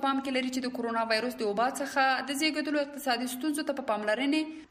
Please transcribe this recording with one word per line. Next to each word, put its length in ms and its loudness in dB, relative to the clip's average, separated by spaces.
پام 160 2
کې 140 -2
لري 120 0
چې 160 -2
د 140 -4
کرونا 340 0
وایروس 300 0
د 80 2
وبا 260 2
څخه 260 2
د 100 -2
زیږېدلو 420 2
اقتصادي 520 -2
ستونزو 360 -2
ته 80 -2
په 140 -6
پاملرنې 760 0